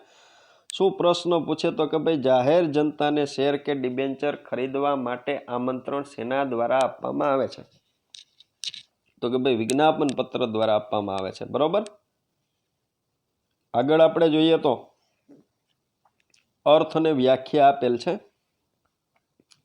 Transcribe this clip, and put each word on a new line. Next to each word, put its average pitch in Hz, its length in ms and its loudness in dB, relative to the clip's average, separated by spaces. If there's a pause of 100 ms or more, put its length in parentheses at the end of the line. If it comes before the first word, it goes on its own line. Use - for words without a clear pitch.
(760)
શું 190 200 2
પ્રશ્ન 175 480 2
પૂછે? 156 260 -2
તો 151 160 -2
કે 156 100 -2
ભાઈ 160 200 0
જાહેર 131 480 4
જનતાને 147 600 0
શેર 143 320 -2
કે 143 160 -4
ડિબેન્ચર 135 600 -4
ખરીદવા 135 600 -2
માટે 123 500 -6
આમંત્રણ 127 580 -4
શેના 131 400 -4
દ્વારા 123 360 0
આપવામાં 135 540 -2
આવે 131 140 0
છે? - 140 -12 (1600)
તો 123 80 -4
કે 127 80 -2
ભાઈ 127 180 0
વિજ્ઞાપન 147 520 0
પત્ર 127 380 -4
દ્વારા 110 300 0
આપવામાં 104 400 -4
આવે 95 160 -6
છે. - 140 -14
બરોબર? 156 380 -2 (1900)
આગળ 143 280 4
આપણે 160 280 4
જોઈએ 160 280 4
તો 147 160 2 (1900)
અર્થ 156 320 4
અને 160 140 2
વ્યાખ્યા 131 560 4
આપેલ 131 300 2
છે. 202 220 -4 (1500)